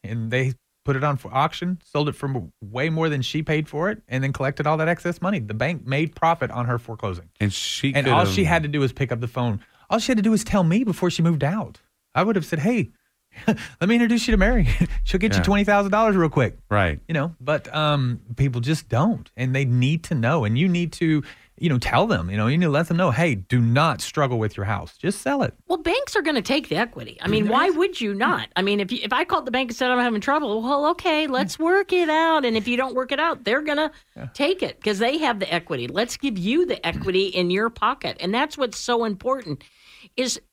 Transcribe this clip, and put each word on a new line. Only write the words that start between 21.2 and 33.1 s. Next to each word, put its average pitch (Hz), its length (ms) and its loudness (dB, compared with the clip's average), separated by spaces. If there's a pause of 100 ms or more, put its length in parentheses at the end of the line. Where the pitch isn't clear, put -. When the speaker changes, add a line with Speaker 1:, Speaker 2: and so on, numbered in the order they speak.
Speaker 1:
you 165 120 0
know, 165 80 2
tell 180 300 2
them, 90 220 0
you 101 80 -2
know, 107 100 2
you 147 100 2
need 175 80 4
to 151 60 2
let 160 160 2
them 170 80 0
know, 175 160 2
"Hey, 139 240 2
do 110 240 0
not 123 400 4
struggle 127 400 -2
with 110 160 -2
your 101 100 -4
house. 110 320 -6
Just 196 240 -4
sell 269 220 0
it." - 100 -4 (140)
Speaker 3:
Well, 359 120 0
banks 453 360 -2
are 403 60 4
gonna 285 200 0
take 269 280 -2
the 151 80 -2
equity. - 440 -6
I - 60 -4
mean, 208 220 2
why 285 200 4
would 359 300 0
you 208 140 -2
not? 196 420 0
I 180 60 0
mean, 202 180 2
if 185 140 -2
you, - 100 -6
if 214 80 -4
I 262 140 0
called 330 200 -2
the 254 60 -6
bank 254 200 -2
and 226 40 -8
said, 254 160 0
"I'm 247 80 2
having 233 220 0
trouble," 269 400 0
well, 285 300 0
okay, 311 360 0
let's 254 320 -2
work 370 320 2
it 349 180 2
out. 311 360 2
And 226 100 0
if 214 140 -2
you 240 80 0
don't 254 180 -2
work 254 160 -4